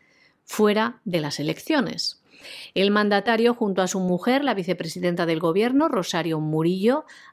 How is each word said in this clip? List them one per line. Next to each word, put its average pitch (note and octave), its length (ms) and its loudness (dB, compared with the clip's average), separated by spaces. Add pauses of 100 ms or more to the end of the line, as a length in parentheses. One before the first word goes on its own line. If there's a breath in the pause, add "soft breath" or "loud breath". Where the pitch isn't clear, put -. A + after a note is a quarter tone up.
(460 soft breath)
fuera G#3+ 580 0
de E3+ 180 -2
las D3 180 -6
elecciones. E3 800 -4 (540 loud breath)
El G3 160 4
mandatario, G#3 640 2
junto G3 260 0
a F#3 60 2
su F#3+ 120 -2
mujer, F#3 440 0
la C4 100 0
vicepresidenta F3 720 -4
del E3 140 0
gobierno, A3+ 480 2
Rosario E3 520 -2
Murillo, F3+ 680 0 (260 loud breath)